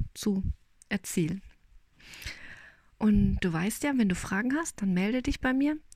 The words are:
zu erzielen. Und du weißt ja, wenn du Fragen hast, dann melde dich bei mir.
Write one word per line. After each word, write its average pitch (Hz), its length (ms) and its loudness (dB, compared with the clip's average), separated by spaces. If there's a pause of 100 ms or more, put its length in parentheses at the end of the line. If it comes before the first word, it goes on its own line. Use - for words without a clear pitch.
(120)
zu 196 300 0 (460)
erzielen. 190 520 -2 (1600)
Und 202 440 4
du 180 100 0
weißt 175 320 -2
ja, 285 120 0
wenn 220 120 4
du 180 80 0
Fragen 254 400 -2
hast, - 260 -6
dann 196 100 2
melde 208 300 0
dich - 180 -2
bei 262 120 0
mir. 285 260 0 (180)